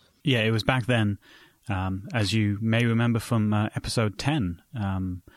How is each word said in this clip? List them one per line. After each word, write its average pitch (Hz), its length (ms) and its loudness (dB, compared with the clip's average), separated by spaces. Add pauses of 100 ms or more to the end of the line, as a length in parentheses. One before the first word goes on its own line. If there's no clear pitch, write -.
(240)
Yeah, 127 160 2
it 110 100 2
was 110 140 0
back 127 220 0
then, 107 320 2 (500)
um, 95 460 -4
as 104 180 0
you 104 300 2
may 113 240 2
remember 117 320 2
from, 107 340 0
uh, 107 240 2
episode - 420 -2
ten, 120 440 -2 (120)
um, 95 460 -4 (160)